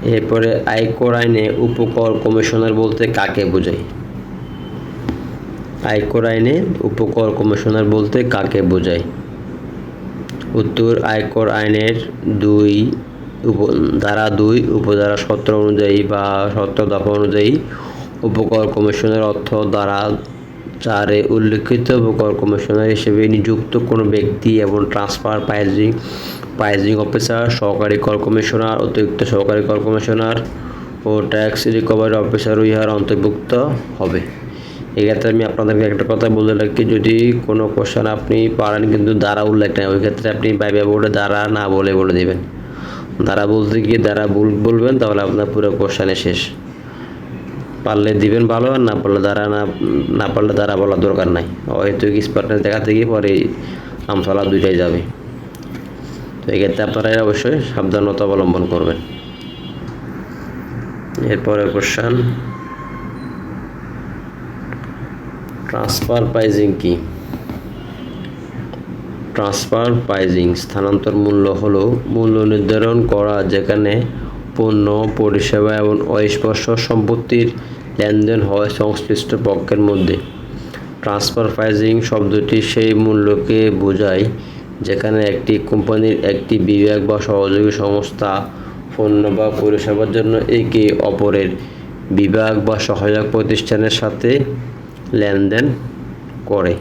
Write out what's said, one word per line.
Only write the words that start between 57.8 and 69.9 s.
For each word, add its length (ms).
অবলম্বন 420
করবেন। 320
এরপরে 380
কোশ্চেন, 440
ট্রান্সফার 600
প্রাইসিং 480
কি? 180
ট্রান্সফার 580